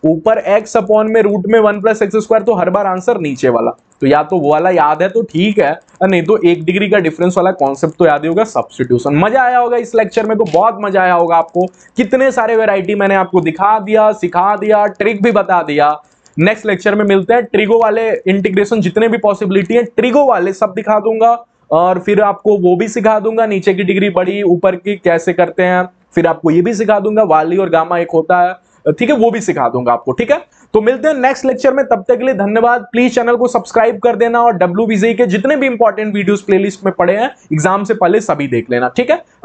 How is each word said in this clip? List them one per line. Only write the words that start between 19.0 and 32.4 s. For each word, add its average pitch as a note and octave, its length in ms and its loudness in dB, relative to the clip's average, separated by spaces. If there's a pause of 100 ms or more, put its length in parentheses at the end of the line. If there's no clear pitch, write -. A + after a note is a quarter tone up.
भी A3 100 0
possibility G3 560 -2
हैं, A#3+ 100 2
Trigo B3 400 2
वाले F#3+ 280 0
सब G3 240 -4
दिखा G#3+ 240 0
दूंगा, A3+ 460 0 (240)
और F3 280 2
फिर G3+ 220 0
आपको G3+ 380 0
वो F3+ 180 2
भी A3 120 -2
सिखा A3 320 0
दूंगा, A3 260 -2
नीचे G3 280 0
की F#3+ 80 -4
degree G3 280 0
बड़ी F#3 320 -2
ऊपर F3+ 340 0
की G3 200 -6
कैसे E3+ 360 0
करते F3 300 0
हैं, F3+ 260 0 (260)
फिर E3+ 120 2
आपको E3 240 0
ये E3+ 120 2
भी A3 120 -2
सिखा G#3 260 0
दूंगा, G#3+ 220 0
वाली E3 340 2
और F#3+ 140 -2
गामा E3 280 0
एक E3+ 160 -4
होता E3 260 2
है, F3+ 300 -4 (280)
ठीक A#3 120 0
है, D4 60 2
वो A#3 140 2
भी A3 100 -4
सिखा D3 280 -2
दूंगा B2 240 -2
आपको, A#2+ 200 -2
ठीक A3+ 180 -4
है। D4+ 80 2 (360)
तो G#3+ 60 4
मिलते A#3+ 280 0
हैं D#4 60 0
next C4 300 -2
lecture C4 300 0
में, C4+ 120 0
तब G#3 220 -2
तक B3 100 2
के A#3+ 60 -6
लिए C4 100 0
धन्यवाद। A3 480 0 (100)